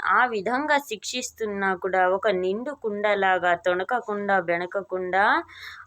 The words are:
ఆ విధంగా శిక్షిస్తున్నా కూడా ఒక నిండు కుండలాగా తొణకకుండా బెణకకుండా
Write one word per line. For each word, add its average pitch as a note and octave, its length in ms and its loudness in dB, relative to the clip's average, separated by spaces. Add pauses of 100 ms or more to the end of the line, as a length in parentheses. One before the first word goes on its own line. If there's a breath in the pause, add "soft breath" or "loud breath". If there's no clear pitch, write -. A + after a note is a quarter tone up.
ఆ G#3+ 220 4
విధంగా B3 520 0
శిక్షిస్తున్నా G#3 960 -4
కూడా F#3 340 2
ఒక G3 200 2
నిండు G3 420 -2
కుండలాగా G3+ 840 2
తొణకకుండా G3 840 0
బెణకకుండా F#3 1040 0 (420 loud breath)